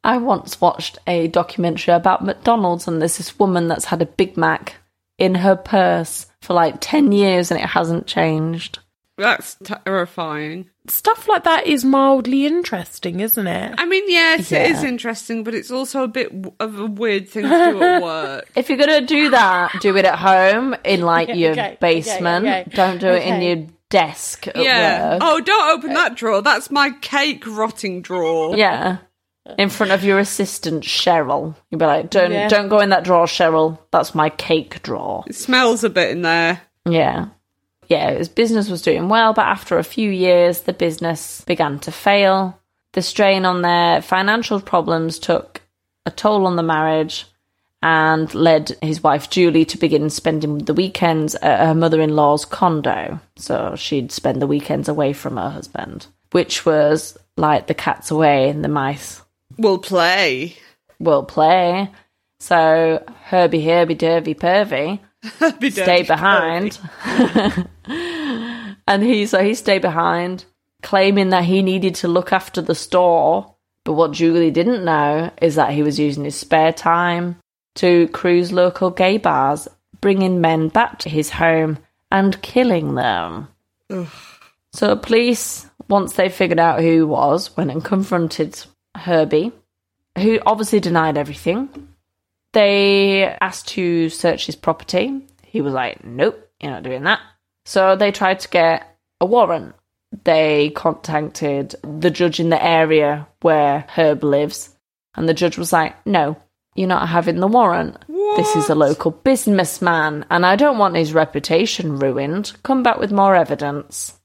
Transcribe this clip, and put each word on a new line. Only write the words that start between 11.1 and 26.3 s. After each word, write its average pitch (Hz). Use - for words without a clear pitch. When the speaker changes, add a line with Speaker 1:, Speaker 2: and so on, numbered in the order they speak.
Speaker 3:
like 427
that 330
is 285
mildly 269
interesting, 202
isn't 214
it? -
Speaker 2:
I 339
mean, 381
yes, 330
it -
is 302
Speaker 1:
Yeah. 269
Speaker 2:
interesting, 226
but 226
it's -
also 262
a 240
bit 240
w-, 190
of 214
a 208
weird 202
thing 214
to 269
do 330
at 359
Speaker 1:
<laughs> -
Speaker 2:
work. 160
Speaker 1:
If 247
you're 254
gonna 294
do 294
that, 185
do 196
it 190
at 175
home 190
in, 185
like, 170
Speaker 3:
Yeah, 165
Speaker 1:
your 165
Speaker 3:
okay, 160
okay, -
Speaker 1:
basement. 175
Speaker 3:
okay. 185
Speaker 1:
Don't 185
do 190
it 180
in -
Speaker 3:
Okay. 180
Speaker 1:
your 156
desk -
at -
Speaker 2:
Yeah. 208
Speaker 1:
work. 175
Speaker 2:
Oh, 320
don't 330
open 269
that 320
drawer. 220